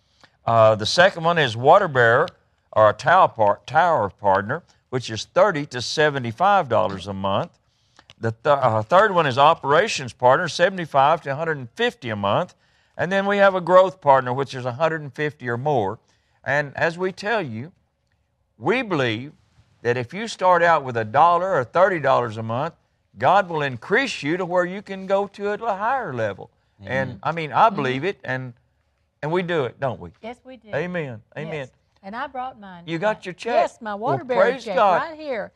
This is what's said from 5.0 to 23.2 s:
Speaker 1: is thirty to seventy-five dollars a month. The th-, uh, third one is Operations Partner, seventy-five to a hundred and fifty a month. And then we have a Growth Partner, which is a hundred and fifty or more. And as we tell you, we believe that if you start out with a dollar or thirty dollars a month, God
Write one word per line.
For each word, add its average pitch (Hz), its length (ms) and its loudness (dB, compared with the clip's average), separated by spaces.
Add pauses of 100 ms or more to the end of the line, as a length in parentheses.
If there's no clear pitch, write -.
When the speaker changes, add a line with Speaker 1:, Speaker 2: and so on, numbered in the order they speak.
Speaker 1:
is 110 180 -8
thirty 170 400 2
to 123 140 -8
seventy-five 151 880 0
dollars 98 380 -2
a 101 60 -10
month. 98 440 -4 (640)
The 113 120 -4
th-, 147 280 0
uh, 110 220 2
third 196 320 4
one 170 120 2
is 127 120 0
Operations 151 760 2
Partner, 143 360 2
seventy-five 165 720 2
to 143 80 -8
a 135 60 -4
hundred 160 220 -4
and 123 120 -14
fifty 233 400 -4
a 107 60 -4
month. 104 400 -2 (400)
And 170 160 -4
then 196 140 0
we 202 100 0
have 196 180 6
a 185 60 -2
Growth 180 400 4
Partner, 131 320 4
which 131 200 -6
is 127 120 -10
a 127 80 -4
hundred 160 300 -2
and 139 120 -14
fifty 147 340 -6
or 120 80 -2
more. 117 440 -4 (440)
And 143 320 -4
as 165 220 -4
we 185 140 -4
tell 208 280 -4
you, 135 300 -10 (880)
we 196 240 -2
believe 135 500 -4 (500)
that 120 140 0
if 123 180 -8
you 214 140 -10
start 180 340 2
out 165 220 4
with 127 120 -6
a 113 80 -2
dollar 170 500 2
or 135 100 0
thirty 175 360 2
dollars 123 360 0
a 113 60 -10
month, 123 320 -6 (440)
God 175 300 4